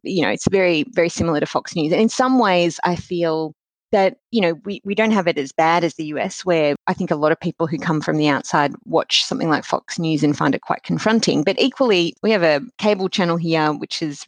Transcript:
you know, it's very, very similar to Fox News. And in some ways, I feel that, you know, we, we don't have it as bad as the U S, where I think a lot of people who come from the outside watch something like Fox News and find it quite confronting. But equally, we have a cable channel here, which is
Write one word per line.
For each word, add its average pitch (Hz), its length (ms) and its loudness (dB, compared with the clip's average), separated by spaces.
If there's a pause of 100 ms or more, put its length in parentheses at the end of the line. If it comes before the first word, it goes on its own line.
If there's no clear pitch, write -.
you 185 180 -2
know, 110 80 0
it's - 180 -2
very, 180 420 2
very 170 200 0
similar 165 300 -2
to 147 80 -2
Fox - 280 -6
News. 156 160 0
And 165 100 2
in 226 80 4
some 262 280 2
ways, 180 460 2
I 175 120 0
feel 160 580 -4 (380)
that, 190 240 4 (160)
you 233 80 0
know, 170 140 2 (100)
we, 196 220 -8
we 196 100 -4
don't 220 160 2
have 190 160 2
it 165 100 0
as 139 140 -4
bad 165 320 2
as 165 120 0
the 160 100 -8
U 151 120 -8
S, - 280 -6
where 156 320 2 (100)
I 185 60 0
think 180 180 -4
a 165 60 0
lot 151 160 2
of 165 80 -4
people 165 260 -4
who 147 100 -4
come 156 220 -2
from 156 160 -2
the 151 140 2
outside 143 440 0 (120)
watch - 400 0
something - 240 -4
like 147 160 -2
Fox - 340 -4
News 160 240 0
and 147 120 2
find 147 200 0
it - 60 -6
quite - 220 -6
confronting. 180 600 0
But 190 160 0
equally, 220 640 2
we 214 80 2
have 208 100 2
a 151 200 2 (160)
cable 196 320 0
channel 170 260 0
here, 160 380 0
which - 280 -8
is 151 260 -8